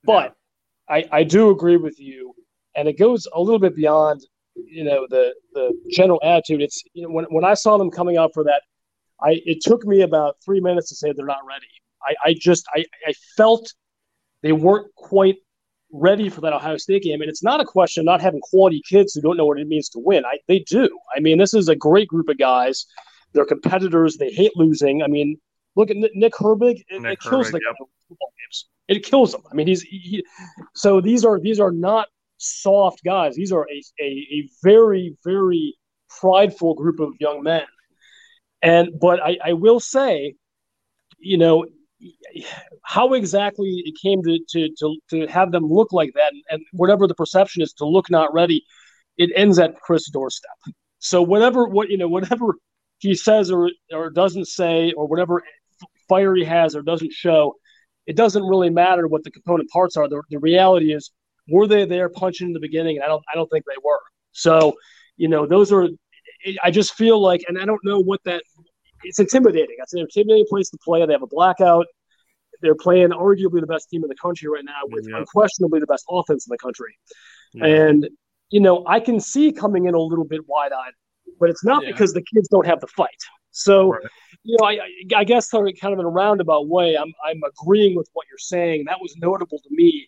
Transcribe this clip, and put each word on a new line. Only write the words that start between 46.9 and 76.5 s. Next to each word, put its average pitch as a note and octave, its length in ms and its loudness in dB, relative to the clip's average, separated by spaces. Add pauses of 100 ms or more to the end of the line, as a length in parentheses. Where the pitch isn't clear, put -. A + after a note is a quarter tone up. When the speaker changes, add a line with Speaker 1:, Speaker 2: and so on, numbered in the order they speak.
Speaker 1:
the E3 60 -2
perception F#3 480 0
is D3+ 120 -4
to D3 120 -10
look F3 240 0
not D#3+ 240 2
ready, E3+ 300 0 (540)
it F3 180 2
ends G3 240 4
at D#3+ 220 0
Chris' E3 280 -2
doorstep. C3+ 400 -10 (500)
So F3+ 220 0
whatever, A3+ 460 2
what, G3 220 -2
you G3 80 -2
know, F3 100 -2
whatever F#3+ 480 -2 (440)
he G3 140 -2
says G#3 380 2
or, F3 180 0 (220)
or D#3+ 180 -8
doesn't F3 380 -2
say, E3 460 -2
or D3+ 140 -6
whatever E3+ 360 -4 (680)
fire F#3+ 260 2
he F3+ 80 0
has D#3+ 320 0
or D3 60 -8
doesn't D#3+ 320 -6
show, D#3 420 2 (520)
it D#3 80 -10
doesn't G#3 280 2
really F#3 280 2
matter F3 360 2
what D#3 160 -4
the D#3 80 -20
component E3+ 380 -4
parts F3+ 260 -2
are. D3+ 120 0
The, D3 240 -8
the D3 80 -10
reality E3+ 540 4
is, D3 180 -10 (380)
were G3 180 4
they G3+ 180 2
there F3+ 240 -4
punching F3+ 380 -6
in E3+ 60 -8
the D#3+ 60 -10
beginning? D#3 380 -6
And C#3 60 -8
I D3 40 -4
don't, D#3 240 -4
I D#3 40 -8
don't E3 140 -4
think D#3 160 -4
they C3+ 180 -12
were. D3 180 -2 (300)
So, D#3+ 420 2 (440)
you E3+ 100 -2
know, D#3+ 180 0
those G3 260 4
are, F#3 160 4 (760)
I F3 80 2
just G3+ 240 0
feel A3 260 4
like, F3+ 260 2
and F3+ 120 -6
I G3 60 -8
don't G#3+ 180 -4
know G3+ 160 -2
what F#3+ 260 -2
that, F3 160 -6 (640)
it's - 140 -10
intimidating. F#3+ 600 0
It's C3 140 -16
an F3 60 -8
intimidating G#3 480 2
place G3 220 -4
to D#3+ 140 -20
play. E3+ 200 0
They D#3 100 0
have C3 100 -2
a A#2+ 40 -12
blackout. F3 600 2 (760)
They're D#3 140 4
playing F3+ 340 4
arguably F3+ 500 0
the D#3+ 80 -6
best D#3+ 220 -8
team E3 140 -8
in C#3+ 60 -8
the C3+ 60 -12
country F3 320 -8
right D3 160 -6
now C#3+ 260 -14
with A2 200 -10
Speaker 3:
Yeah. A2 80 -10
Speaker 1:
unquestionably E3+ 600 0
the D3 80 -4
best C3+ 200 -4
offense E3 380 -4
in A#2+ 60 -14